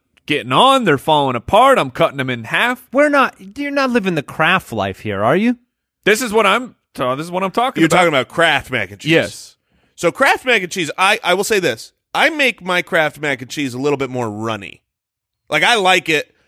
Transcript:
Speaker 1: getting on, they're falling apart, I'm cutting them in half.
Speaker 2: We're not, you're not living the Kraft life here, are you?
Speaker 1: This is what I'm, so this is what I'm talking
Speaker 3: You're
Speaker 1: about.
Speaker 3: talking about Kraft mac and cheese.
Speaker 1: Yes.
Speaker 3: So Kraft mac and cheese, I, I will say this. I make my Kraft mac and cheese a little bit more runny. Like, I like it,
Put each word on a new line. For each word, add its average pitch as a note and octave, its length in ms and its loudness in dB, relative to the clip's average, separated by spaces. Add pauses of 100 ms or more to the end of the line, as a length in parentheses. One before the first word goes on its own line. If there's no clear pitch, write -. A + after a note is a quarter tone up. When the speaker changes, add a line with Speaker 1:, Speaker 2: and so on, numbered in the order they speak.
(260)
Speaker 1:
getting B2+ 260 -2
on, B3 340 4
they're D3 120 4
falling C#3+ 380 0
apart, A#3 420 4
I'm C#3+ 140 0
cutting C#3 260 0
them C3 140 -4
in A#2 140 -8
half. A3+ 460 -4
Speaker 2:
We're C#4+ 180 2
not, C#4+ 260 0 (220)
you're C#4+ 120 -8
not C#4 220 -2
living F#3+ 240 0
the D3 80 -2
Kraft E3 500 -2
life G2 280 -4
here, G2+ 220 -4
are B2+ 140 4
you? A#3 220 0 (440)
Speaker 1:
This G#3+ 200 2
is A#3 100 -4
what A3 140 2
I'm, A#3+ 280 0 (200)
so B2+ 200 -2
this D3+ 100 -6
is F3 60 -16
what F#3 120 -4
I'm F#3+ 80 -4
talking A#3+ 300 -2
Speaker 3:
You're D#3+ 60 4
Speaker 1:
about. D#3+ 100 0
Speaker 3:
talking F3+ 120 4
about C3+ 180 0
Kraft D3+ 440 0
mac G#2+ 180 -4
and G2+ 100 -18
cheese. D3+ 120 -2
Speaker 1:
Yes. - 460 0 (380)
Speaker 3:
So E3+ 160 -2
Kraft D#4 320 0
mac A#3 200 0
and F3 80 -10
cheese, D#3+ 260 -4
I, G3 260 0
I F3+ 120 2
will G3 80 0
say G#3 160 0
this. C3+ 340 -4 (220)
I B3 160 2
make C#4 320 -2
my F3+ 180 -2
Kraft D#3+ 380 -2
mac C#3 240 -4
and B2 80 -16
cheese C3+ 240 -6
a B2 40 -8
little C#3+ 180 0
bit C3 120 -4
more B2 220 -4
runny. G#2+ 500 -8 (680)
Like, D3+ 140 -2
I A3 140 2
like F#3 340 2
it, D3+ 240 -2 (140)